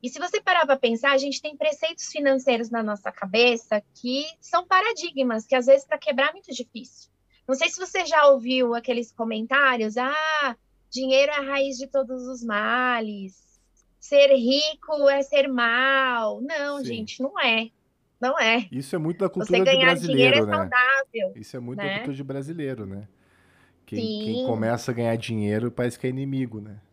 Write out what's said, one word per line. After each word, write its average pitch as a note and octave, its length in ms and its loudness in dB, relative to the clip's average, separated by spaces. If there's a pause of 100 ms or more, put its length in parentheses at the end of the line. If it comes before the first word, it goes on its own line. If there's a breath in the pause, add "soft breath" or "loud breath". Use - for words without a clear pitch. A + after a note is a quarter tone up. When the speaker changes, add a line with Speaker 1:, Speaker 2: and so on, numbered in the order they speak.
Speaker 1:
E B3 60 -8
se D4 100 -12
você F4+ 220 -4
parar F4 240 2
pra C4+ 140 4
pensar, A#3 340 0
a C4+ 60 4
gente C4+ 240 -4
tem D4+ 140 -10
preceitos D#4 500 -4
financeiros C4 640 0
na A#3 120 -4
nossa G#3+ 300 -6
cabeça A3 680 0 (120)
que C4 300 -6 (160)
são F4 260 -2
paradigmas, E4 800 0
que - 80 0
às B3+ 120 2
vezes C#4 200 6
pra D4+ 120 -4
quebrar C#4+ 320 0
é - 20 -18
muito F#4 220 -18
difícil. - 560 -16 (360)
Não C4 80 0
sei D#4+ 140 -2
se E4+ 100 -8
você F4+ 280 -6
já D4+ 220 4
ouviu B3+ 460 2
aqueles A#3 380 -4
comentários, A3+ 840 0
"Ah, D4 580 -2 (340)
dinheiro C4 420 2
é D4 40 -4
a C#4+ 60 -2
raiz C#4 340 -2
de C4+ 100 -10
todos B3+ 420 -4
os B3+ 140 -12
males. A3 1160 -4 (380)
Ser C#4+ 360 6
rico C#4+ 760 2
é C#4 120 2
ser C#4 260 2
mal." A#3+ 920 2
Não, C#4+ 380 -4
Speaker 2:
Sim. B3+ 80 -6
Speaker 1:
gente, A3+ 360 -8
não F4+ 160 -4
é. A3+ 320 0 (480)
Não C4 200 -2
é. A3+ 320 2
Speaker 2:
Isso C3+ 240 -8
é F3+ 40 -2
muito E3 200 -2
da F#3+ 100 0
Speaker 1:
Você F3+ 40 -4
Speaker 2:
cultura G#3+ 260 0
de F#3+ 60 4
Speaker 1:
ganhar C4 320 6
dinheiro C4+ 400 4
Speaker 2:
brasileiro, D4+ 80 4
Speaker 1:
é - 20 -2
Speaker 2:
né? - 100 -2
Speaker 1:
saudável, B3 800 0
Speaker 2:
Isso G#3 220 -16
é B2+ 40 -8
muito B2 200 -10
da G3 80 -4
Speaker 1:
né? G3 60 -4
Speaker 2:
cultura E3+ 220 -6
de C#3 80 -10
brasileiro, C3+ 640 -8
né? G2 220 -12 (760 soft breath)
Quem, A3 340 -6
quem A3 180 -4
Speaker 1:
Sim. B3+ 100 -2
Speaker 2:
começa A#2 460 -2
a - 20 -2
ganhar A#2 220 0
dinheiro A2 540 -2
parece B2 280 -4
que - 80 -8
é B2+ 40 -2
inimigo, C3 500 -6
né? G#2 200 -18 (120)